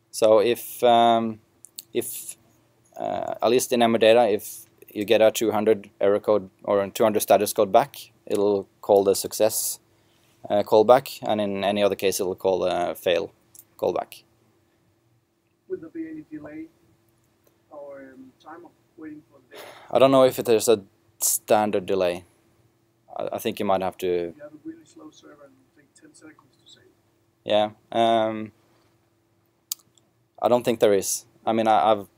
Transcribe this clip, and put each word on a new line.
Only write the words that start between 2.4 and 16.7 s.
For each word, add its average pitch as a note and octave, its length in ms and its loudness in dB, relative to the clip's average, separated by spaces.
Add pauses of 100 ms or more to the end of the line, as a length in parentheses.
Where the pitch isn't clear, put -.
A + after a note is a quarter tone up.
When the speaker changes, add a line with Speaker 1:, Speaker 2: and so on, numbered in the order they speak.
Speaker 1:
uh, G1+ 440 -8
at A2 100 2
least B2 200 0
in A#2+ 120 2
Ember A2+ 160 2
Data, A2+ 280 6
if - 380 -4 (260)
you G#2 140 -6
get G#2+ 160 4
a A2 80 8
two G#2+ 220 -2
hundred G#2 380 0 (120)
error G2+ 180 2
code G2+ 300 0 (140)
or G2+ 180 0
a G2 80 -4
two A#2+ 140 -2
hundred G#2+ 180 2
status G2+ 320 2
code G2+ 180 0
back, - 400 0 (140)
it'll G2+ 420 0 (140)
call G2+ 220 4
the G2 100 4
success, - 680 -4 (680)
uh, G2+ 140 0
callback, A#2+ 580 4
and A2+ 180 -2
in G2 240 -4
any G2+ 200 0
other G2 120 0
case, F#2+ 240 -2
it'll F#2 140 -4
call F#2 260 -2
the F2 360 -4
fail F2 360 -2 (460)
callback. - 460 -6 (1400)
Speaker 2:
Would F3+ 140 -12
there D#3+ 80 -20
be - 180 -14
any D#4 240 -16
delay D4+ 340 -16 (1040)